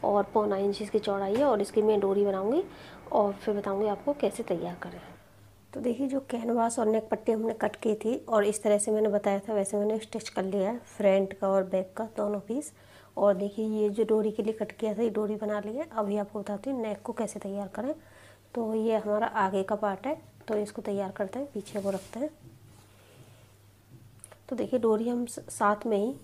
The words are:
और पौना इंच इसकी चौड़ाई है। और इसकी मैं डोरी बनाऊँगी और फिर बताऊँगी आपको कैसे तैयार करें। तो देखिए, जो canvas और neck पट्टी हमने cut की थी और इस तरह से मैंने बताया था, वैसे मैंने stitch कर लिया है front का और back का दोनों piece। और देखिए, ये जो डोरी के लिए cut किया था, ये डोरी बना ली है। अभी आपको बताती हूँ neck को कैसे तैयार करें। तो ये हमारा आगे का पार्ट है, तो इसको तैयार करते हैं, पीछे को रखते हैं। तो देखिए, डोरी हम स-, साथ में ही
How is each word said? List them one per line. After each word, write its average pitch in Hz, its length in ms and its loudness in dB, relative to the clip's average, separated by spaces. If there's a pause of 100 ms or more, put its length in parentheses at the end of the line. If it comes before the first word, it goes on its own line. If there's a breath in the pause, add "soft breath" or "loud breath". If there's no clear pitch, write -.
और 202 200 4 (100)
पौना 208 240 2
इंच 202 240 0
इसकी 208 180 0
चौड़ाई 196 360 0
है। 269 80 4
और 233 180 4
इसकी 202 200 2
मैं 214 180 6
डोरी 202 260 4
बनाऊँगी 202 380 2 (480 loud breath)
और 202 240 4
फिर 208 200 -2
बताऊँगी 202 320 0
आपको 208 260 0
कैसे 233 300 -2
तैयार 175 400 -4
करें। 175 160 -12 (760)
तो 269 60 -8
देखिए, 240 280 -2
जो 269 120 -2
canvas 233 600 0
और 226 80 2
neck 220 220 2
पट्टी 214 220 0
हमने 226 220 0
cut 214 220 -2
की 220 200 0
थी 220 200 -2 (140)
और 214 160 6
इस 208 180 0
तरह 208 140 6
से 214 140 0
मैंने 214 180 4
बताया 202 300 2
था, 214 140 -6
वैसे 202 240 0
मैंने 214 220 2
stitch - 300 -8
कर 190 140 -2
लिया 190 260 0
है 240 80 -4 (100)
front 196 460 4
का 196 140 -2
और 190 160 4
back 185 340 -2
का 220 60 -4 (140)
दोनों 208 220 -2
piece। 226 320 -6 (460 loud breath)
और 202 160 6
देखिए, 202 340 -2
ये 214 220 2
जो 208 160 0
डोरी 214 260 2
के 214 120 -2
लिए 220 100 0
cut 214 180 -4
किया 220 220 -2
था, 208 80 -2
ये 233 80 2
डोरी 208 260 -2
बना 208 240 -2
ली 208 160 -8
है। 311 160 -6
अभी 208 260 0
आपको 208 220 -4
बताती 208 300 -6
हूँ 262 120 -2
neck 214 200 -4
को 240 120 -8
कैसे 208 260 -4
तैयार 196 280 -6
करें। 240 260 -6 (640 loud breath)
तो 220 200 -2
ये 220 220 2
हमारा 214 300 0 (100)
आगे 190 260 2
का 208 120 -2
पार्ट 202 320 -2
है, 302 80 -2 (320)
तो 214 100 0
इसको 208 240 -4
तैयार 196 300 -4
करते 196 280 -6
हैं, 285 140 -6
पीछे 202 280 -6
को 196 80 0
रखते 190 300 -6
हैं। 294 100 -2 (2250 loud breath)
तो 254 60 -4
देखिए, 233 240 0
डोरी 226 300 2
हम 240 160 0
स-, - 240 -10
साथ 208 360 2
में 220 120 2
ही 226 160 0 (100)